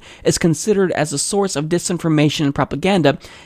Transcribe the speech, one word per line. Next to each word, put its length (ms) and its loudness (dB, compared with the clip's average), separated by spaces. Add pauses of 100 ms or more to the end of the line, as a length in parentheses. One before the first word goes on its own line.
(240)
is 140 2
considered 540 0
as 200 -2
a 60 -4
source 380 -2
of 100 -4
disinformation 800 0
and 80 0
propaganda 640 0 (280)